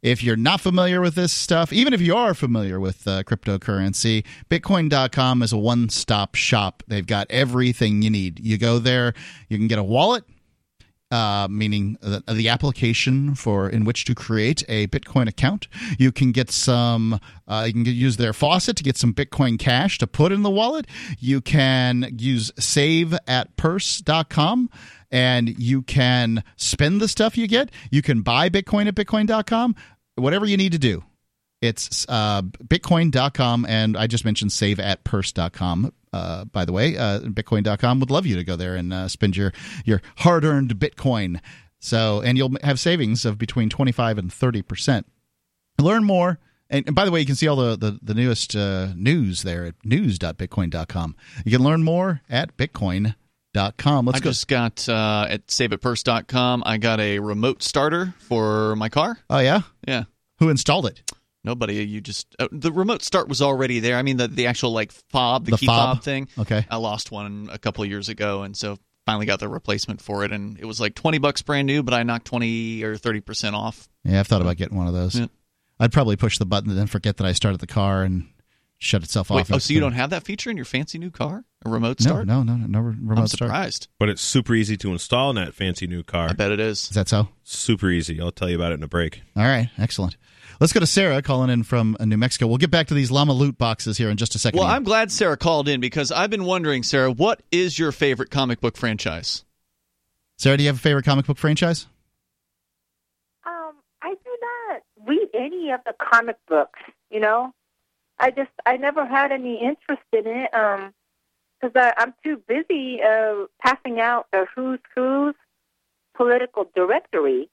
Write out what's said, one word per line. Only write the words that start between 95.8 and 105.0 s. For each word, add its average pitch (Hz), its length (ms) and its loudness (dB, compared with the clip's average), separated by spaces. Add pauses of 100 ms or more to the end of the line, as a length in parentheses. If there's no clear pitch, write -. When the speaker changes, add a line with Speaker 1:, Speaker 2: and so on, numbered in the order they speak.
Speaker 2:
because 127 320 -2
I've 175 160 0
been 202 160 -4
wondering, 160 380 0
Sarah, 131 280 2
what 160 400 0
is 175 280 0
your 156 140 0
favorite 131 380 0
comic 127 300 -2
book 117 160 -2
franchise? 107 680 -6 (920)
Speaker 1:
Sarah, 139 220 4
do 143 40 2
you 147 60 4
have 139 80 0
a 120 40 -10
favorite 143 260 2
comic 139 180 2
book 147 140 -2
franchise? 160 480 0 (1600)
Speaker 4:
Um, 330 260 -12 (300)
I 339 80 -8
do 480 320 -10
not 480 400 -8 (260)